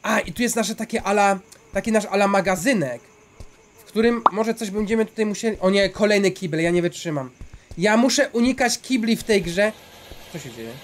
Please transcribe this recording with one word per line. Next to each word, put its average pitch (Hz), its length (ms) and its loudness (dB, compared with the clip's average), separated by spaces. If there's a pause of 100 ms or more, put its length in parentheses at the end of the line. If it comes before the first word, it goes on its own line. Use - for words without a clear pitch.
A, 214 180 0
i 185 140 -6
tu 233 80 -4
jest 233 140 0
nasze 220 200 -2
takie 220 280 -6
ala, 196 360 2 (340)
taki 202 180 -2
nasz 214 140 2
ala 196 220 2
magazynek, 185 760 0 (760)
w - 40 -20
którym 226 380 2 (100)
może 214 220 -2
coś 220 180 -8
będziemy 214 340 -2
tutaj 214 200 -4
musieli... 214 340 -4
O 185 100 2
nie, 196 200 2
kolejny 202 420 2
kibel, 165 320 -4
ja 170 80 2
nie 175 100 2
wytrzymam. 156 480 -4 (480)
Ja 208 200 4
muszę 262 320 4
unikać 240 520 0
kibli 226 340 0
w - 80 -10
tej 202 180 2
grze. 180 300 0 (600)
Co 165 60 -8
się 135 120 -12
dzieje? 113 180 -12 (140)